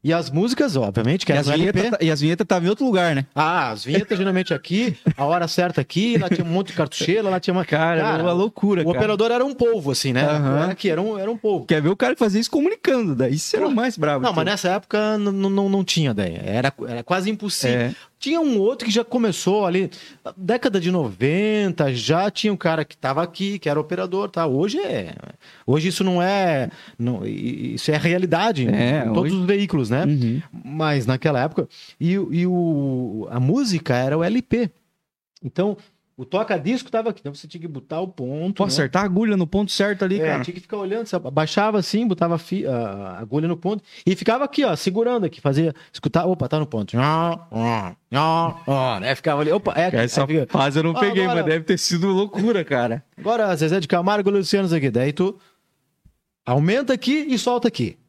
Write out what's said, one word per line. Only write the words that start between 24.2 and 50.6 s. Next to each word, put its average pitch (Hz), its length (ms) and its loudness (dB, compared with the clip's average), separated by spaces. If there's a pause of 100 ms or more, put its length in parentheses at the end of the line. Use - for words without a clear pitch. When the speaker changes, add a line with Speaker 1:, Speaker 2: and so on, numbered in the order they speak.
Speaker 1:
tá? 165 160 -2
Hoje 170 320 0
é, 123 380 -6 (500)
hoje 151 220 2
isso 190 160 -2
não 180 180 2
é, 180 480 2 (300)
não, 117 260 -2
i-, 107 60 -6
i-, 113 420 -6
isso 117 160 -4
é 151 80 2
realidade 175 680 0
Speaker 2:
É, 120 400 2
Speaker 1:
em 113 60 0
todos 147 180 2
Speaker 2:
hoje 196 100 0
Speaker 1:
os 180 60 0
veículos, 185 420 0
né? 139 160 2
Speaker 2:
Uhum. 131 340 2 (240)
Speaker 1:
Mas 147 440 0
naquela 131 340 0
época, 156 260 -2 (320)
e, 170 120 2
e 180 340 0
o, 139 840 -2
a 120 80 -2
música 175 560 2
era 131 200 0
o 165 80 0
L 214 200 0
P. 226 260 0 (760)
Então, 190 320 -2 (420)
o 127 60 -12
toca-disco 208 680 -2
tava 226 180 -2
aqui, - 120 -8
então 143 120 -10
você 151 140 -20
tinha 170 120 -16
que 165 80 -12
botar 156 320 -10
o 185 80 -4
ponto, 156 500 -6
Speaker 2:
Pô, 196 80 0
Speaker 1:
né? - 20 -2
Speaker 2:
acertar 156 340 0
a 208 40 0
agulha 208 300 2
no 175 120 2
ponto 196 240 0
certo 202 340 0
ali, 185 160 0
Speaker 1:
É, 160 60 0
Speaker 2:
cara. 143 160 0
Speaker 1:
tinha 175 100 -8
que 180 60 -12
ficar 208 180 -10
olhando, 208 300 -4
sabe? 170 200 -4
Abaixava 196 520 2
assim, 220 280 0
botava 170 280 0
a - 20 -2
fi-, 185 300 -4
a, 135 100 -2
a 98 420 -6
agulha 135 280 -2
no 170 100 -2
ponto 196 260 -4 (220)
e 185 100 4
ficava 240 300 2
aqui, 277 180 -2
ó, 185 120 2
segurando 226 500 0
aqui, - 160 -6
fazia, 147 320 2 (180)
escutar, 165 360 -2
opa, 165 200 0
tá 156 120 0
no 147 80 0
ponto. 110 280 -4
Nhó, 160 440 2 (120)
nhó, 110 400 -2 (200)
nhó, 160 420 2 (140)
nhó, 131 320 0
né? 127 160 -2
Ficava 147 260 -2
ali, 151 100 2
opa, 196 240 0
é 165 120 2
aqui, 180 80 -2
Speaker 2:
Essa 120 260 0
Speaker 1:
aí 135 60 0
fica, 151 200 0
Speaker 2:
fase 139 300 2